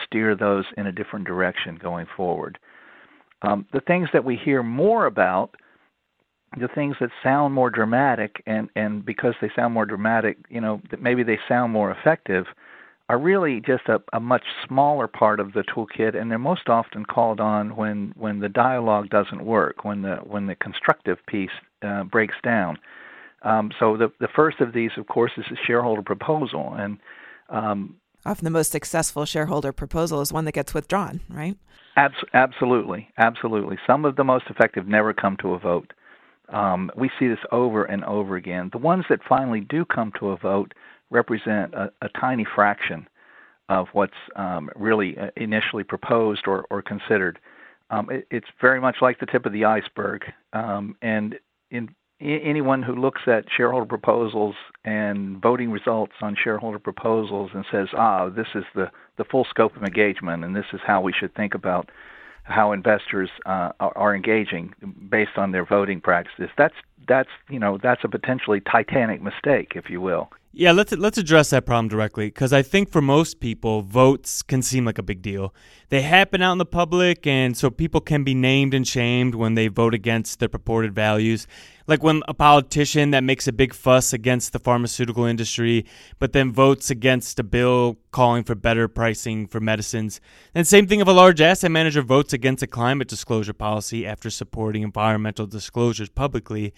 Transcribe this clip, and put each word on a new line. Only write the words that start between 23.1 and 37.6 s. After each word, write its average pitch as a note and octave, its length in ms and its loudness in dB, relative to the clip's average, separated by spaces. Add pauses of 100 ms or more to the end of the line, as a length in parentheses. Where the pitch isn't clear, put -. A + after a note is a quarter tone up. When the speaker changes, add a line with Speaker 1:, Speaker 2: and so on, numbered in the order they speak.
Speaker 1:
Um, G#2+ 360 0
so A2 180 2
the, A2 140 2 (100)
the A#2+ 140 -2
first D3+ 260 2
of A#2+ 120 0
these, A#2 240 -2
of A2+ 100 -10
course, A#2 300 0
is A2+ 140 -8
a - 160 -8
shareholder A#2+ 360 0
proposal, C3+ 760 -4
and, G#2 200 -6 (520)
um, G#2+ 460 -4 (300)
Speaker 2:
Often G3 200 -4
the D#3+ 40 -2
most D#3+ 220 0
successful D3+ 540 -4
shareholder D3+ 440 -2
proposal D#3 520 -4
is D3 100 -4
one D#3 140 -2
that D3+ 60 -4
gets D3 200 -6
withdrawn, F3 560 -4
right? F3+ 300 -8 (380)
Speaker 1:
Abs-, C#3 360 0
absolutely, B2+ 840 0
absolutely. A2+ 580 -2 (100)
Some D3 200 2
of C3+ 100 -2
the C#3 80 2
most B2+ 240 0
effective G#2 400 0
never G#2+ 240 2
come G2 300 -2
to F#2 100 -2
a F2+ 60 -4
vote. F2 340 -4 (560)
Um, F#2+ 480 -2
we C3 220 -2
see B2+ 100 2
this A2 240 -4
over A#2 320 2